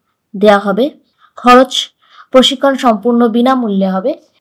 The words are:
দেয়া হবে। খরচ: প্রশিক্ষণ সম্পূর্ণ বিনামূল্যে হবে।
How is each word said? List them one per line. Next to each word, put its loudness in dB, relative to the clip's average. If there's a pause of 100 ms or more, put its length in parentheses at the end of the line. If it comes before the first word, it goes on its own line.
(340)
দেয়া 2
হবে। -4 (460)
খরচ: 2 (580)
প্রশিক্ষণ 2
সম্পূর্ণ 0
বিনামূল্যে -2
হবে। -4 (280)